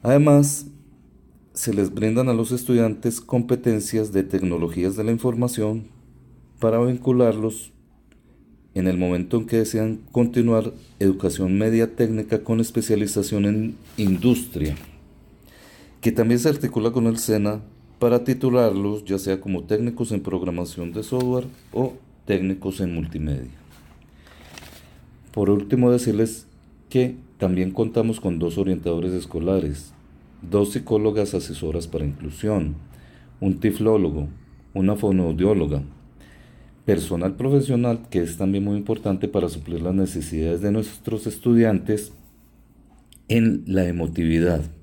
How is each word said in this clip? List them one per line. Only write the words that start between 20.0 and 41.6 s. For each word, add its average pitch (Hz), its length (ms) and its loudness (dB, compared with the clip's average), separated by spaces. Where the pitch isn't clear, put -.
en 98 80 -2
programación 87 720 -6
de 107 100 -8
software 127 440 -2
o 123 220 -2
técnicos 95 560 -2
en 87 120 -2
multimedia. 76 580 -6
Por 98 160 0
último, 120 420 4
decirles 113 560 0
que 127 260 2
también 92 320 0
contamos 113 500 -2
con 87 180 -2
dos 85 200 -2
orientadores 90 540 -2
escolares, 85 800 -4
dos 101 320 0
psicólogas 107 640 0
asesoras 80 540 -6
para 76 160 -4
inclusión, 76 720 -4
un 95 180 0
tiflólogo, 95 680 2
una 98 200 2
fonoaudióloga, 87 880 2
personal 92 500 0
profesional 123 760 2
que 92 100 0
es 85 160 -4
también 98 260 0
muy 101 140 -2
importante 101 500 -2
para 92 220 0
suplir 80 320 -8
las 90 140 -2
necesidades 85 640 -2
de 85 100 0
nuestros 107 560 -4
estudiantes 107 840 2